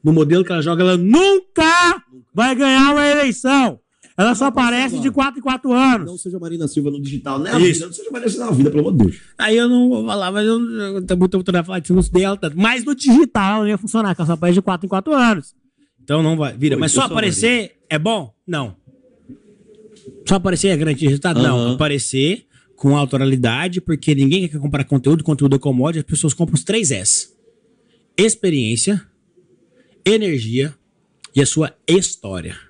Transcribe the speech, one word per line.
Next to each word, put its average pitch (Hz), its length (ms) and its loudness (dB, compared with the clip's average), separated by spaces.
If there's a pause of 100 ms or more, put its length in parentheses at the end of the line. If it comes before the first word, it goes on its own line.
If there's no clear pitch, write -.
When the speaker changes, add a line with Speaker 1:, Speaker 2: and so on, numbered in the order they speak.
Speaker 1:
no 151 80 4
modelo 160 320 4
que 180 80 -4
ela 165 120 -2
joga, 170 200 -2
ela 185 140 2
nunca 349 1040 2 (300)
vai 247 220 0
ganhar 269 380 4
uma 294 140 2
eleição? 269 720 0 (380)
Ela 226 180 2
só 262 100 0
Speaker 2:
Não 277 80 2
vai 262 120 0
Speaker 1:
aparece 247 300 -2
Speaker 2:
agora. 247 140 -4
Speaker 1:
de - 20 -2
quatro 277 280 -2
em 226 40 -18
quatro 262 280 -2
anos. 247 360 2
Speaker 2:
Não 180 100 -14
seja 185 220 -10
Marina 165 280 -6
Silva 143 240 -2
no 143 100 -8
digital, 139 380 -8
né? 185 140 -4
A - 60 4
Speaker 1:
Isso. 175 140 6
Speaker 2:
vida, 156 140 -4
não - 60 -16
seja - 180 -12
Marina 240 180 -4
Silva 127 180 -6
na 220 40 -4
vida, 139 200 4
pelo 151 180 0
amor 170 80 0
de 113 80 4
Deus. 82 160 -4 (160)
Speaker 1:
Aí 214 200 0
eu 240 120 2
não 247 200 4
vou 226 160 -2
falar, 202 260 -4
mas 208 140 0
eu, 226 140 0 (120)
eu 196 340 -6
tô 185 120 -2
muito 180 180 2
oportunidade 180 280 -2
de 165 40 -10
falar 185 120 -6
disso, 180 140 -2
não 185 80 4
estudei 180 220 2
ela 196 140 -2
tanto. 160 200 -6
Mas 226 260 0
no 285 100 -2
digital 226 680 4
não 208 80 0
ia 208 80 -2
funcionar, 208 380 -2
que 185 60 -8
ela 151 60 -2
só 165 60 0
aparece 175 220 2
de 196 60 4
quatro 185 240 -4
em 180 40 -10
quatro 196 240 -2
anos. 226 400 0 (500)
Então 147 200 0
não 160 120 2
vai, 135 220 -4
vira. 139 180 0
Speaker 2:
Oi, - 40 -2
Speaker 1:
Mas - 140 -2
Speaker 2:
eu 269 80 2
Speaker 1:
só 254 60 0
Speaker 2:
sou - 80 -6
Speaker 1:
aparecer 220 460 0
Speaker 2:
Marina. 185 120 -14 (160)
Speaker 1:
é 156 100 -2
bom? 170 340 -4 (120)
Não. 135 300 -8 (1500)
Só 196 80 2
aparecer 190 340 -2
é 170 80 0
garantia 147 300 -2
de - 0 -
resultado? 143 340 0
Não. 123 160 2
Speaker 2:
Aham. 120 180 -2
Speaker 1:
Aparecer 143 680 -2 (300)
com 143 220 2
autoralidade, 135 840 -2
porque 156 340 -2
ninguém 151 340 2
quer 147 100 -10
comprar 139 260 -4
conteúdo, 143 380 2
conteúdo 139 320 2
é 135 40 0
commodity, 143 400 -2
as 143 60 -6
pessoas 156 280 -2
compram 165 220 -2
os - 80 -2
três 196 280 -2
S. - 380 -4 (880)
Experiência, 180 840 0 (1040)
energia 147 680 -2 (640)
e 139 60 4
a 135 40 4
sua - 280 -2 (140)
história. 98 680 -4 (120)